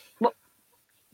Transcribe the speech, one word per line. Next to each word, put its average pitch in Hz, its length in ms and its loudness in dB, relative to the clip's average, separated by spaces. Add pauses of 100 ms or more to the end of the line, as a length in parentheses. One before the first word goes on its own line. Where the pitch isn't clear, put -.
(180)
Bu-, 233 140 0 (800)